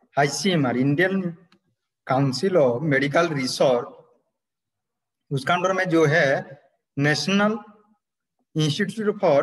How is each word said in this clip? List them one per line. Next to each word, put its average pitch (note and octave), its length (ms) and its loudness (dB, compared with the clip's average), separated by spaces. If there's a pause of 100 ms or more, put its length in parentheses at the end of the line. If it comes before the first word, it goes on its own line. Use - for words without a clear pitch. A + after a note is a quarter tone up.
(160)
आईसीएमआर, C#3+ 640 0
Indian F3 440 0 (840)
Council C#3 560 0
of B2 200 0 (100)
Medical D3 420 0
Research। B2+ 580 0 (1400)
उसका C#3+ 240 -2
under F#3 220 0
में F#3 140 -2
जो D#3+ 160 4
है D3+ 200 2 (680)
National G3 600 0 (1000)
Institute G3+ 680 -2
for D3+ 220 4